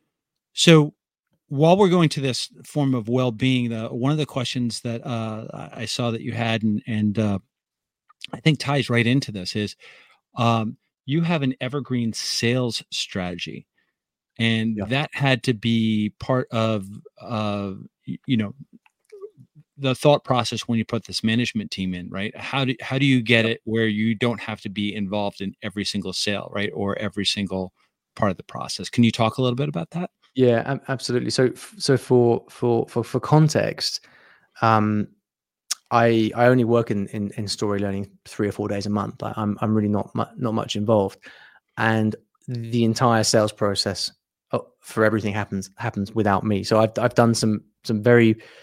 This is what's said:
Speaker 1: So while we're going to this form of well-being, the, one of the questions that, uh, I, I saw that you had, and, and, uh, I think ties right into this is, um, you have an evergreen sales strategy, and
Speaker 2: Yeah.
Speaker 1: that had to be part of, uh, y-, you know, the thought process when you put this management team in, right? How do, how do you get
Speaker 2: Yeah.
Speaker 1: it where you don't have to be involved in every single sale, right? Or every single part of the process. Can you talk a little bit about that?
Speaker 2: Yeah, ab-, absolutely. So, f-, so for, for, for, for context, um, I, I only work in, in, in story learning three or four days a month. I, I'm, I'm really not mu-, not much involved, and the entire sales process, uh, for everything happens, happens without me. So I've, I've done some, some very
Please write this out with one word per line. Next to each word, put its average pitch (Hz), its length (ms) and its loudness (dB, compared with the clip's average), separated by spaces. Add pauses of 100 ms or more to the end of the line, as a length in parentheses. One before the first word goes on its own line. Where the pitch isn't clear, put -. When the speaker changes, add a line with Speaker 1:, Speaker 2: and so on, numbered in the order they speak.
(540)
Speaker 1:
So 156 400 6 (540)
while 156 300 4
we're 196 120 6
going 170 200 6
to 143 120 -6
this 131 300 -4 (120)
form 135 300 0
of 113 140 -2
well-being, 123 600 0
the, 113 180 -6
one 131 240 -2
of 156 60 0
the 151 80 -2
questions 120 560 -4
that, 117 240 -8
uh, 113 480 -6
I, 113 280 -14
I 113 40 -8
saw 120 260 -2
that 113 100 -4
you 120 120 -6
had, 113 300 -2
and, 107 220 0
and, 107 320 0
uh, 104 220 0 (960)
I - 60 -10
think 160 200 2
ties 139 300 -2
right 117 160 2
into 127 260 0
this 92 240 -8
is, 104 200 -4 (640)
um, 117 400 0 (280)
you 147 160 0
have 165 220 0
an 131 180 0
evergreen 123 520 -4
sales 120 800 -2
strategy, - 760 -8 (720)
and 113 380 0
Speaker 2:
Yeah. 101 80 -4
Speaker 1:
that 135 280 -2
had 135 300 2
to 127 100 2
be 110 680 0
part 127 320 -2
of, 110 360 0 (340)
uh, 104 520 -4 (340)
y-, - 180 -8
you 131 120 0
know, 107 160 -2 (1200)
the 135 160 -2
thought 147 300 4
process 120 380 -2
when 117 180 -2
you 107 60 -2
put 117 180 -6
this - 200 -8
management 113 460 0
team 92 240 -4
in, 90 160 -10
right? 98 260 -8
How 135 300 -4
do, 127 160 0
how 131 160 -6
do 139 80 2
you 131 160 4
get 113 240 6
Speaker 2:
Yeah. 113 60 0
Speaker 1:
it 113 140 -6
where 113 220 0
you 107 280 0
don't 117 240 -2
have 107 220 -10
to 107 80 -10
be 101 260 -4
involved 101 460 -4
in 98 200 -6
every 101 240 -6
single 92 280 -6
sale, - 420 -4
right? 101 180 -4
Or 98 240 -4
every 104 280 -4
single 92 460 -4 (440)
part 104 160 0
of 87 60 -6
the - 60 -16
process. - 460 -10
Can 120 140 4
you 113 80 6
talk 110 260 0
a 131 40 0
little 123 160 0
bit 147 120 -4
about 165 220 -8
that? 175 180 -6 (240)
Speaker 2:
Yeah, 120 320 4
ab-, 135 220 -4
absolutely. 123 420 -4
So, 131 180 2
f-, - 300 -10
so 135 200 2
for, 120 520 2
for, 120 380 -2
for, 117 160 -4
for - 160 -4
context, - 840 2 (560)
um, 107 480 4 (840)
I, 117 440 4
I 120 120 4
only 127 160 6
work 117 260 2
in, 101 180 -4
in, 101 240 -6
in 107 160 -8
story 101 320 -2
learning 98 300 -4 (140)
three - 240 -4
or 98 60 -4
four 101 160 -6
days 101 160 -4
a 104 40 -4
month. 104 340 -4
I, 107 120 -6
I'm, 104 240 -2
I'm 107 140 0
really 104 160 2
not 101 260 -2
mu-, 117 80 0 (140)
not 117 160 -4
much 107 240 -4
involved, 104 420 2 (580)
and 110 380 2 (320)
the 117 380 0
entire 113 400 4
sales 107 260 2
process, 101 580 -2 (420)
uh, 123 80 -2 (200)
for - 240 -2
everything 107 300 2
happens, 98 440 -6
happens 107 380 -6
without 101 300 2
me. 101 180 0
So 110 160 2
I've, 110 180 2
I've 117 180 0
done 117 200 4
some, 107 260 0 (220)
some 110 180 -2
very 117 360 6 (260)